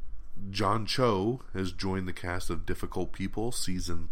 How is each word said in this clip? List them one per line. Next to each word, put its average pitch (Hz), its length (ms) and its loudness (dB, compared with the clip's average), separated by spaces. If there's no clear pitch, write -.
John 101 360 2
Cho 117 540 2
has 95 200 -2
joined 95 360 -2
the 90 60 -2
cast 90 340 -2
of 82 160 2
Difficult - 480 -2
People, 107 400 -2
Season 87 600 2